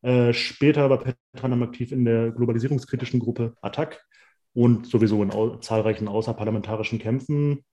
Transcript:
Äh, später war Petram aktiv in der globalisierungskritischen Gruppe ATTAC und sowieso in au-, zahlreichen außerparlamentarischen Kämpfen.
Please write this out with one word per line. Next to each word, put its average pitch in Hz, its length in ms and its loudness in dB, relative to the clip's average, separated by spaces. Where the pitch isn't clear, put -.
Äh, 123 300 4
später 143 580 2
war 127 100 4
Petram 123 280 -2
aktiv 120 300 -6
in 127 140 0
der 113 260 2
globalisierungskritischen 120 880 -2
Gruppe 117 420 -4
ATTAC 151 400 -6
und 120 340 4
sowieso 107 360 4
in 101 80 -2
au-, 110 260 -2
zahlreichen 110 500 -2
außerparlamentarischen 110 920 -4
Kämpfen. 143 720 -2